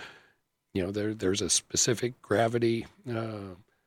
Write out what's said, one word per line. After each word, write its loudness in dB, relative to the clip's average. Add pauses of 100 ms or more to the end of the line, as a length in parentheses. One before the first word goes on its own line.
(720)
you 0
know, -4
there, -2
there's 0
a -2
specific 0
gravity, 2 (200)
uh, -6 (340)